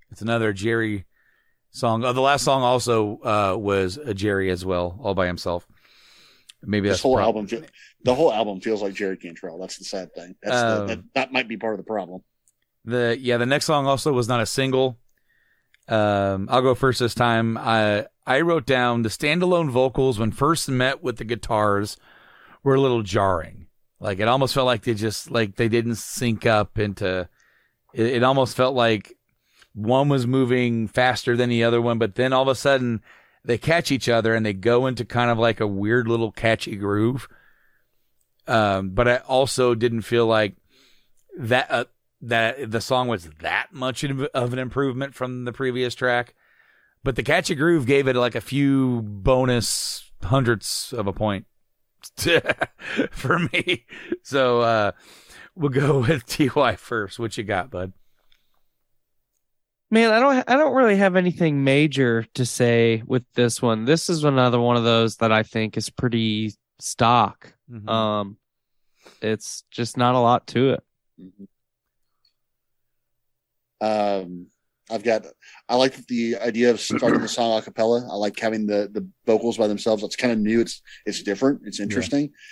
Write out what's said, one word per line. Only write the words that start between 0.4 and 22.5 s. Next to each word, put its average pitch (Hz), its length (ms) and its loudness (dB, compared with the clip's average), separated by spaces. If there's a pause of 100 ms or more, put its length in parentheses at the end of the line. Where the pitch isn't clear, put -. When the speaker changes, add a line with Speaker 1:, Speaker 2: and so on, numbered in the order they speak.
Speaker 1:
Jerry 107 520 -2 (680)
song. 113 340 -2
Oh, 123 80 0
the 127 80 0
last 139 240 2
song 135 160 2
also, 117 640 0
uh, 104 340 0
was 98 400 0
a 139 160 -8
Jerry 98 360 0
as 90 160 -2
well, 87 360 -4
all 101 140 -2
by 92 120 0
himself. 87 400 -6 (920)
Maybe 101 280 0
Speaker 2:
This 92 80 2
Speaker 1:
that's - 60 -6
the - 40 0
Speaker 2:
whole 127 100 4
Speaker 1:
prob- 101 80 2
Speaker 2:
album 107 220 -2
fe-, 117 180 -10 (380)
the 123 100 2
whole 143 200 4
album 107 280 -2
feels 107 200 -4
like 101 120 -6
Jerry 95 240 -6
Cantrell. 85 420 -16
That's 92 180 -12
the - 80 -18
sad 92 280 -10
thing. 87 300 -18
That's 120 180 -2
the, 110 200 0
Speaker 1:
Um, 101 60 -6
Speaker 2:
that, 110 120 -6 (160)
that 131 180 -4
might 127 140 -2
be 110 100 -8
part 110 160 -6
of 101 40 -6
the 95 80 -14
problem. 92 360 -8 (640)
Speaker 1:
The, 117 340 -2
yeah, 120 180 0
the 120 80 0
next 139 200 0
song 143 220 0
also 139 260 0
was 123 140 0
not 120 140 0
a 107 40 -2
single. 131 520 0 (880)
Um, 101 640 0
I'll 127 100 4
go 127 140 2
first 127 240 0
this 120 160 0
time. 113 420 2
I, 107 500 0 (180)
I 131 160 2
wrote 165 240 0
down 123 380 0
the 110 60 -2
standalone 170 600 0
vocals 127 500 2
when 110 120 0
first 151 380 0
met 131 320 0
with 120 160 -6
the - 60 -12
guitars 107 760 -2 (680)